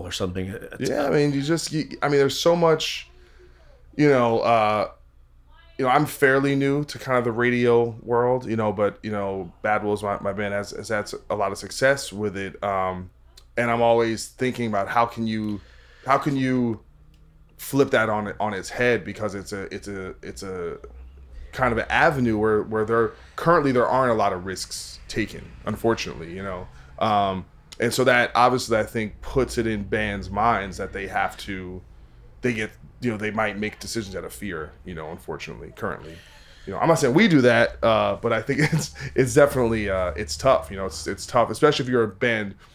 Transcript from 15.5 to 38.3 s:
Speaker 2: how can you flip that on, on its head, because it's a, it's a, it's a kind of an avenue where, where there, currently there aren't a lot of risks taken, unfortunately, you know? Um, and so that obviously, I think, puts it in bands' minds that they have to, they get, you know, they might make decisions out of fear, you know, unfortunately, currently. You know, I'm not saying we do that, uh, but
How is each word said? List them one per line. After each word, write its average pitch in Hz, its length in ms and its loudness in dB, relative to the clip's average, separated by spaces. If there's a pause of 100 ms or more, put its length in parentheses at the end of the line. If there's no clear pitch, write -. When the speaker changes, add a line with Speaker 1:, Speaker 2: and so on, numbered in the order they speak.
Speaker 2:
how 135 120 4
can 139 180 -2
you 127 460 0 (760)
flip 139 340 0
that 113 180 2
on, 104 300 -2
on 104 140 -2
its 92 160 -8
head, 120 340 0
because 101 300 -6
it's 98 180 -10
a, 98 120 -8 (100)
it's 101 140 -12
a, 95 340 -10
it's - 220 -14
a 90 340 -8 (720)
kind 127 200 0
of 110 60 0
an - 120 -2
avenue 127 480 4
where, 107 260 4
where 110 220 0
there, 113 260 2 (240)
currently 160 360 4
there 120 160 4
aren't 127 240 4
a 113 40 4
lot 101 180 2
of 90 120 -8
risks - 640 -10
taken, 101 360 -6 (220)
unfortunately, 87 680 -2
you 95 100 -10
know? 92 240 -8 (320)
Um, 98 460 2 (340)
and 113 140 0
so 127 120 2
that 123 300 4
obviously, 123 420 4
I 107 60 2
think, 107 380 -6
puts - 360 -2
it 113 100 0
in 104 160 -2
bands' 101 460 -4
minds 101 480 0
that 95 160 -8
they 98 140 -8
have 95 320 -2
to, 92 420 -10 (600)
they 123 120 0
get, 110 180 -4 (300)
you 120 100 0
know, 107 60 -6
they 104 140 -4
might 104 260 -2
make 107 220 -6
decisions 98 360 -8
out 85 80 -8
of 82 100 -12
fear, 85 380 -10 (140)
you 92 100 -10
know, 80 160 -10
unfortunately, - 640 -12
currently. 82 400 -8 (500)
You 98 80 -10
know, 90 60 -8
I'm 139 80 2
not 165 80 6
saying 131 180 2
we 208 140 8
do 156 140 8
that, 117 420 4
uh, 104 380 2
but 117 100 0